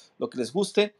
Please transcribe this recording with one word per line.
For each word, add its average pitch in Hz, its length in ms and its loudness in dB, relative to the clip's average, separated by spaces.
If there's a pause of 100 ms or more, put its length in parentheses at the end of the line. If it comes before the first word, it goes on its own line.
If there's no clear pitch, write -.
(200)
lo - 100 -4
que - 80 -10
les 120 160 -4
guste, 202 460 2